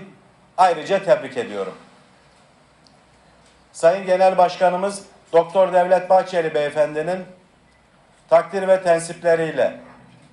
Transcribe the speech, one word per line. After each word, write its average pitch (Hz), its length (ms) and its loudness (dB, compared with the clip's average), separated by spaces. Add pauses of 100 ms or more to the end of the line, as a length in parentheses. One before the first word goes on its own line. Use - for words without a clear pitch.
(580)
ayrıca 180 460 0
tebrik 135 340 0
ediyorum. 98 360 -8 (2000)
Sayın 185 320 0
Genel 185 320 2
Başkanımız 180 640 0 (320)
Doktor 175 400 2
Devlet 180 360 2
Bahçeli 180 440 0
Beyefendinin 151 680 -4 (1120)
takdir 170 380 0
ve 185 140 4
tensipleriyle 165 1000 0 (540)